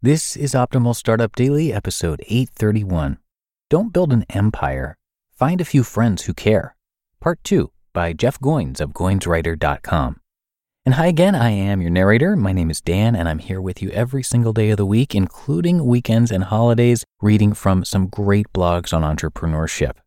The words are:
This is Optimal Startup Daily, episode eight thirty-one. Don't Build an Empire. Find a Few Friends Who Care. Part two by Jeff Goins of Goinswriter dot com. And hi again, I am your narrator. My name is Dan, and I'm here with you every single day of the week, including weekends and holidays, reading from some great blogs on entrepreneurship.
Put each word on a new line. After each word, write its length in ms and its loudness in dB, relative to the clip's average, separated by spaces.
This 360 0
is 160 -4
Optimal 420 0
Startup 400 -2
Daily, 380 0
episode 560 -4
eight 220 0
thirty-one. 680 -2
Don't 220 0
Build 220 2
an 160 2
Empire. 680 -4
Find 260 0
a 60 -2
Few 180 2
Friends 380 0
Who 120 -6
Care. 440 0
Part 240 -4
two 300 0
by 220 -4
Jeff 260 -2
Goins 400 -2
of 140 -6
Goinswriter 680 -2
dot 220 -2
com. 400 -4
And 100 4
hi 120 2
again, 280 4
I 140 2
am 320 0
your 100 -2
narrator. 460 4
My 160 0
name 180 0
is 80 -6
Dan, 340 0
and 140 -2
I'm 120 -2
here 200 -8
with 220 -8
you 80 -6
every 340 -4
single 300 0
day 160 2
of 80 2
the 80 2
week, 280 2
including 720 0
weekends 460 2
and 140 -2
holidays, 580 2
reading 320 4
from 300 0
some 240 -2
great 460 0
blogs 400 0
on 80 2
entrepreneurship. 960 -2